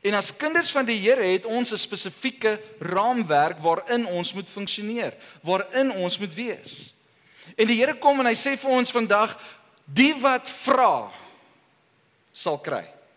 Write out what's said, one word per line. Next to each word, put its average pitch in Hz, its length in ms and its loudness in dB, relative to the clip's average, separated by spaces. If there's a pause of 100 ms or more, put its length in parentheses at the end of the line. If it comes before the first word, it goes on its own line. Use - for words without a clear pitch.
En 202 160 0
as - 160 -6
kinders 330 400 -2
van 269 120 2
die 226 120 -2
Here 226 240 4
het 185 240 2
ons 233 240 -2
'n 208 80 -6
spesifieke 214 800 -4 (200)
raamwerk 175 840 0
waarin 196 420 0
ons 175 280 -4
moet 190 160 -10
funksioneer, 208 640 -6 (280)
waarin 196 500 0
ons 180 260 -4
moet 185 160 -8
wees. - 600 -10 (640)
En 220 120 4
die 226 120 4
Here 277 160 2
kom 285 240 4
en 254 60 2
hy 233 100 4
sê 269 220 -2
vir 269 140 -2
ons 247 200 2
vandag, 220 480 2 (460)
"Die 247 300 4
wat 254 340 0
vra, 190 600 2 (1200)
sal 156 240 -4
kry. 127 280 -6 (320)